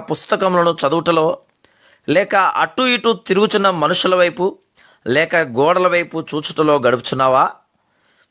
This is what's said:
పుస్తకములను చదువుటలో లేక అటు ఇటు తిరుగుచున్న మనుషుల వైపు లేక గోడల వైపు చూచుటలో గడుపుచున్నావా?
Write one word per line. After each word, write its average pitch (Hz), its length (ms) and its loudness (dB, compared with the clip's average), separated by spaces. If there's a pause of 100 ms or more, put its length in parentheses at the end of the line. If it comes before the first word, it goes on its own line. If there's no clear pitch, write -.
(100)
పుస్తకములను 175 680 0
చదువుటలో 160 460 0 (840)
లేక 196 260 0
అటు 175 480 0
ఇటు 240 300 0 (140)
తిరుగుచున్న 196 440 0
మనుషుల 180 440 0
వైపు 180 320 0 (600)
లేక 156 300 0
గోడల 160 520 0
వైపు 170 320 -2
చూచుటలో 151 580 -2
గడుపుచున్నావా? 131 640 2 (880)